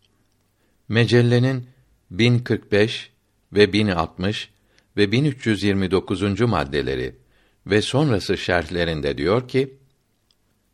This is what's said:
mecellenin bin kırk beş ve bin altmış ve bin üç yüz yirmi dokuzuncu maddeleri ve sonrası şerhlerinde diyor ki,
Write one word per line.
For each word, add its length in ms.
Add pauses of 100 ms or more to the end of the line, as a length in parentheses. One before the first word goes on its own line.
(880)
mecellenin 800 (420)
bin 280
kırk 320
beş 400 (420)
ve 200
bin 140
altmış 640 (480)
ve 140
bin 140
üç 200
yüz 180
yirmi 280
dokuzuncu 560
maddeleri 680 (520)
ve 140
sonrası 560
şerhlerinde 800
diyor 300
ki, 300 (960)